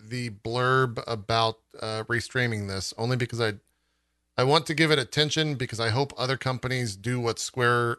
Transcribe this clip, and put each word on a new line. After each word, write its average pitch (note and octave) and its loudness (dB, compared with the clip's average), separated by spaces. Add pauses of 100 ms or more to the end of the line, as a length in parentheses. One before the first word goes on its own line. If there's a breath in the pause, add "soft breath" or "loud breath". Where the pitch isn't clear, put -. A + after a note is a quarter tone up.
the A#2+ -6
blurb B2 2
about, A2+ 0 (220)
uh, A2 -4
restreaming A#2 -2
this, F#2+ -6
only B2 0
because A#2+ -4
I, A2 2 (840)
I B2+ 4
want D3 4
to D#3+ -4
give D#3 4
it D3 6
attention D3+ 0
because A#2 -6
I A2+ 0
hope C#3 0
other B2+ -2
companies B2 -2
do A#2+ -2
what A#2 0
Square A#2+ 2